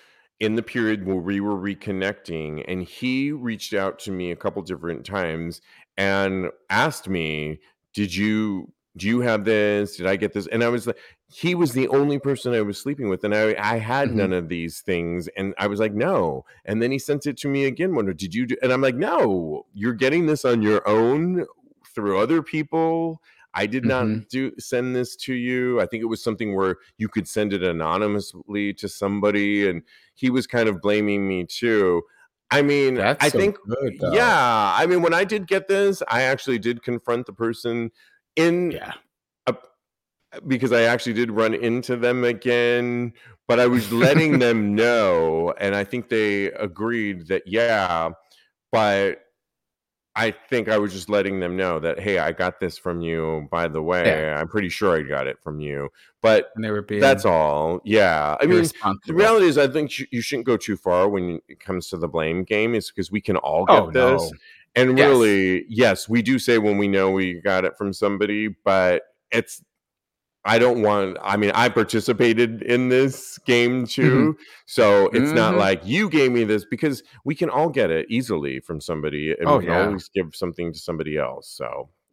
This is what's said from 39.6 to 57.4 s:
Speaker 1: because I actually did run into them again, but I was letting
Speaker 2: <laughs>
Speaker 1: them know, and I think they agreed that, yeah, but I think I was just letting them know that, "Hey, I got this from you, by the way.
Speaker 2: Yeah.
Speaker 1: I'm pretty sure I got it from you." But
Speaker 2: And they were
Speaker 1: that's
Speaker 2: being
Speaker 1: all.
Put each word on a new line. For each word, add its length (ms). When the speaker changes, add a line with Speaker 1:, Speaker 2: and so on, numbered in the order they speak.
Speaker 1:
because 280
I 100
actually 300
did 180
run 240
into 400
them 300
again, 880
but 120
I 80
was 260
letting 460
Speaker 2:
<laughs> 60
Speaker 1:
them 300
know, 840
and 160
I 120
think 240
they 420
agreed 800
that, 180
yeah, 640
but 500
I 160
think 360
I 100
was 140
just 160
letting 320
them 160
know 240
that, 200
"Hey, 200
I 140
got 260
this 180
from 220
you, 520
by 180
the 120
way. 240
Speaker 2:
Yeah. 360
Speaker 1:
I'm 80
pretty 180
sure 300
I 60
got 240
it 140
from 200
you." 280
But 340
Speaker 2:
And 100
they 60
were 140
Speaker 1:
that's 240
Speaker 2:
being 100
Speaker 1:
all. 520